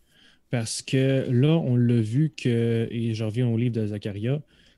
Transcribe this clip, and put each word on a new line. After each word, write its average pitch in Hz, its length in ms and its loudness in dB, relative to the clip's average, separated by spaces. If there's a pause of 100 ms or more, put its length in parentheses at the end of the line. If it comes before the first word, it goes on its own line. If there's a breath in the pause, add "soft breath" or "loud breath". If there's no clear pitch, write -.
(500 soft breath)
Parce 113 320 -4
que 135 480 0
là, 139 280 4
on 135 180 0
l'a 120 240 4
vu 123 360 0
que, 117 540 0
et 117 240 -4
je 110 100 -4
reviens 113 240 -2
au 113 100 0
livre 117 180 0
de 110 120 -2
Zakaria, 107 540 -4 (360 soft breath)